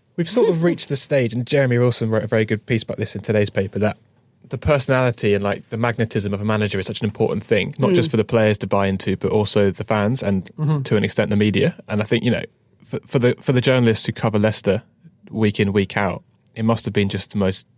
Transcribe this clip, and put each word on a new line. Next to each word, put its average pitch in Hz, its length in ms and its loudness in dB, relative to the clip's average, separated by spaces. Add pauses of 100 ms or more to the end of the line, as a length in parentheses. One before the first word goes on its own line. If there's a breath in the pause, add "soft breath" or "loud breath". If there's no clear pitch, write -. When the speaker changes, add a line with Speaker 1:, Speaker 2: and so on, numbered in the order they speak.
(160)
Speaker 1:
We've 170 140 -4
sort 233 200 2
of 165 140 0
reached - 260 -2
the 143 60 -4
stage, 131 380 0
and 123 140 -2
Jeremy 127 320 2
Wilson 120 320 0
wrote 110 120 0
a 107 40 -4
very 110 180 2
good 110 220 -2
piece 117 160 0
about - 140 -10
this 107 180 -6
in 101 60 -10
today's 107 280 0
paper, 98 300 -4
that 104 180 0 (520)
the 135 100 -8
personality 127 760 2
and, 101 100 0
like, 98 260 -4
the 110 80 -8
magnetism 110 580 -2
of 101 60 -4
a 107 40 -4
manager 107 340 0
is 92 60 -4
such - 160 -8
an - 40 -2
important 104 380 -2
thing, 98 360 0
not 196 120 2
Speaker 2:
Mm. 180 40 4
Speaker 1:
just 165 160 2
for 117 60 0
the 107 60 4
players 107 360 2
to 98 80 -6
buy 98 200 2
into, 95 300 -2
but - 140 -2
also 104 400 2
the 104 120 -6
fans 110 380 0
and 98 360 -2
Speaker 3:
Mm-hmm. 151 260 0
Speaker 1:
to 113 140 0
an 101 60 0
extent 101 280 -2
the 104 40 0
media. 107 400 2 (120)
And 104 140 -4
I 107 40 -4
think, 117 180 0
you 120 80 0
know, 98 120 -2 (400)
for, - 240 -8
for 143 120 0
the, 120 220 2
for - 120 -2
the 123 80 2
journalists 123 440 2
who 117 60 -4
cover 107 260 -2
Leicester 104 460 0 (480)
week 107 280 0
in, 98 140 0
week 101 240 0
out, 98 260 -2 (320)
it 113 100 -6
must 113 180 0
have 107 100 -6
been 101 160 2
just 95 220 -8
the 107 60 -6
most 95 280 -2 (120)